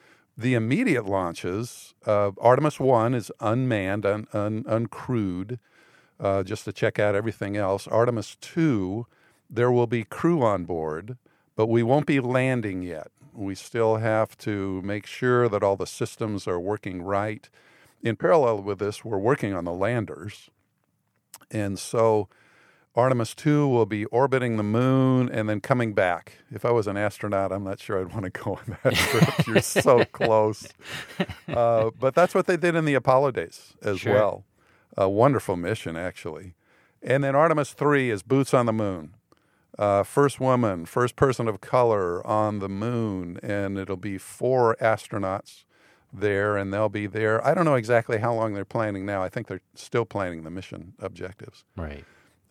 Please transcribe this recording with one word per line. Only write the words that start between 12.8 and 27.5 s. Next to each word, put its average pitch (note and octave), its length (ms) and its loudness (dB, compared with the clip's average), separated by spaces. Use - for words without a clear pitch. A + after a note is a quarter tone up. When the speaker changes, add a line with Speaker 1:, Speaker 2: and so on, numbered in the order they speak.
Speaker 1:
yet. E2 260 -10
We G2 220 -8
still A2+ 420 0
have A2 420 0
to G2 440 -4
make G2+ 240 -6
sure B2 420 2
that G2+ 140 0
all G2 140 4
the F#2 100 -4
systems G#2+ 640 -6
are F2 120 -2
working F#2 420 -6
right. G2+ 460 -4
In A2+ 140 0
parallel C3+ 460 4
with G2 160 -4
this, G2+ 260 -4
we're A2+ 140 -2
working G#2+ 360 0
on E2+ 100 -4
the F2 80 -4
landers. G2 800 -4
And G2+ 260 -4
so A2+ 520 2
Artemis A#2+ 400 2
two D3 320 2
will A#2 200 4
be G#2 180 -2
orbiting B2 520 2
the G#2+ 60 0
moon B2+ 680 2
and G#2+ 200 -4
then G#2+ 120 -2
coming A#2 340 0
back. F2+ 440 -2
If G#2+ 120 -12
I A#2+ 60 2
was A2+ 160 2
an G2+ 100 -4
astronaut, G2+ 540 -2